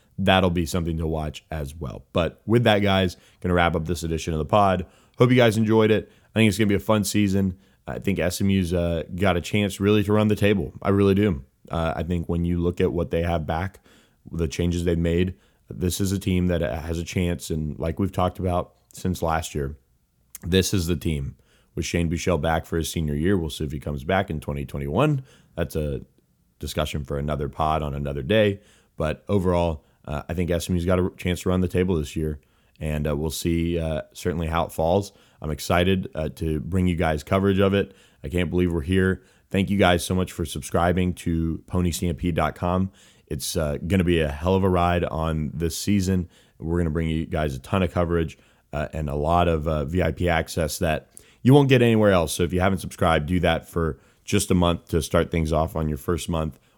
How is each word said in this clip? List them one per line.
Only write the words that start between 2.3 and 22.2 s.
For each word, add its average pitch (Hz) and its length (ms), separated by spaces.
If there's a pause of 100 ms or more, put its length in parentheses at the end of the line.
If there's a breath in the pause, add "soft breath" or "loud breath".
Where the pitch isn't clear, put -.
with 117 200
that, 107 140
guys, 95 360 (240 soft breath)
gonna 90 140
wrap 85 220
up 80 100
this 82 180
edition 82 300
of 78 60
the 78 60
pod. 95 400 (320 soft breath)
Hope 127 120
you 127 80
guys 117 200
enjoyed 110 320
it. 107 220 (240 soft breath)
I 107 40
think 110 100
it's 95 80
gonna 107 100
be 101 80
a 92 40
fun 107 260
season. 98 520 (300 soft breath)
I 62 120
think 87 200
S 87 220
M 98 80
U's, 95 240
uh, 85 300 (120)
got 90 220
a 85 40
chance 104 380
really 104 240
to 95 80
run 107 160
the 107 80
table. 98 460
I - 80
really 98 260
do. 95 280 (280)
Uh, 82 240
I 82 80
think 85 240
when 85 160
you 87 160
look 87 220
at 90 100
what 82 200
they 85 120
have 85 240
back, 87 320 (500 soft breath)
the 82 200
changes 87 340
they've 87 140
made, 85 380 (340 soft breath)
this 87 300
is 98 120
a 98 80
team 90 280
that 85 140
has 82 380
a 85 40
chance. 87 460
And 78 300
like 80 200
we've 98 120
talked 92 260
about 90 380 (160)
since 90 300
last 80 340
year, 71 200 (680)
this 92 280
is 90 140
the 87 80
team 69 400 (380 soft breath)
with 87 120
Shane 85 240
Buechele 85 300